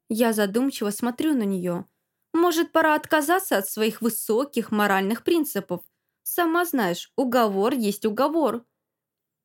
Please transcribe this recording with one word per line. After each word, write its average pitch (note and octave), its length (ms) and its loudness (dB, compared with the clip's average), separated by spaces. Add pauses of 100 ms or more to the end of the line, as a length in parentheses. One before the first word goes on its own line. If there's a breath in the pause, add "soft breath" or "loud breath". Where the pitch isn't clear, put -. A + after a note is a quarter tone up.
я A3+ 240 2
задумчиво G#3+ 560 -2
смотрю B3 460 -2
на A#3+ 80 0
нее. F#3 420 -2 (480)
"Может, E4 400 2
пора D#4+ 220 4
отказаться D#4 640 0
от G3 100 -4
своих A3 320 -2
высоких A3+ 720 -2
моральных G3+ 520 2
принципов? G3+ 600 -2 (400)
Сама F4 420 0
знаешь, G#3 500 -2
уговор A#3 600 2
есть G#3+ 320 -2
уговор". A#3+ 580 0 (800)